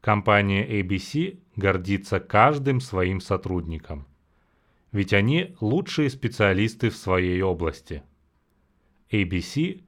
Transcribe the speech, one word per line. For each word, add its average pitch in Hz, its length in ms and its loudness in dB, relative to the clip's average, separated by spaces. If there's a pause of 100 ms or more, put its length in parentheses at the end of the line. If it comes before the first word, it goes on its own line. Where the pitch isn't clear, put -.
Компания 104 640 4
A 110 160 -2
B 92 160 -2
C 165 400 -4 (180)
гордится 95 640 -2
каждым 131 640 2
своим 92 400 -2
сотрудником, 82 880 -6 (840)
ведь 101 220 0
они 120 480 2
лучшие 147 480 0
специалисты 110 800 0
в - 60 -6
своей 92 480 0
области. 82 580 -4 (1080)
A 104 140 2
B 87 140 -2
C — 165 480 -4